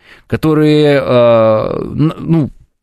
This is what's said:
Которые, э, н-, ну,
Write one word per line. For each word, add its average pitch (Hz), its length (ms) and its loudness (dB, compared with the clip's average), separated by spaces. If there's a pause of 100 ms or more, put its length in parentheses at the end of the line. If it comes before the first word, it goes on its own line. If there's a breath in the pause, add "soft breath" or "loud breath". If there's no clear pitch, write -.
(280 loud breath)
Которые, 151 760 0
э, - 20 -8
н-, 117 1160 0
ну, 151 300 -2 (340)